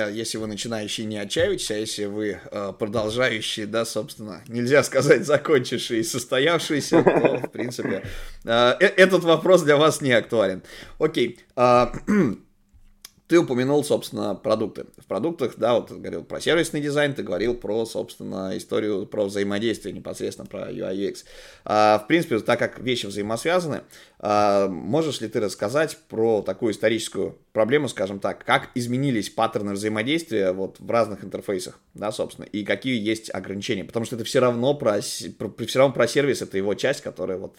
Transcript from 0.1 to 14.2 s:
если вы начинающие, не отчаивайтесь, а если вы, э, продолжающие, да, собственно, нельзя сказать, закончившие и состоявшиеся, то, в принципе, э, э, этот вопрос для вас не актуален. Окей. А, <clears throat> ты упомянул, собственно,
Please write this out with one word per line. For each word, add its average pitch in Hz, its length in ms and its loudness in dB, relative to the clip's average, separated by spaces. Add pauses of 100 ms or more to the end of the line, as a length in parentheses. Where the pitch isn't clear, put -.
если 113 240 -6
вы 110 100 -6
начинающие, 107 600 -6
не 107 100 -6
отчаивайтесь, 160 540 -2
а 107 40 -2
если 107 320 -4
вы, 101 320 -4 (120)
э, 98 260 -6
продолжающие, 110 880 -2
да, 113 180 -2
собственно, 107 640 -8
нельзя 120 340 4
сказать, 127 420 4
закончившие 127 760 2
и - 20 0
состоявшиеся, 147 1000 2
то, - 340 4
в - 140 -8
принципе, 107 520 -6 (400)
э, 120 380 4
э, 185 40 6
этот 185 380 6
вопрос 165 400 6
для 147 140 6
вас 151 240 4
не 135 100 0
актуален. 101 500 2 (380)
Окей. 147 400 0 (160)
А, 123 380 6 (120)
<clears throat> - 1200 -4
ты 170 120 6
упомянул, 139 440 2
собственно, 104 520 -2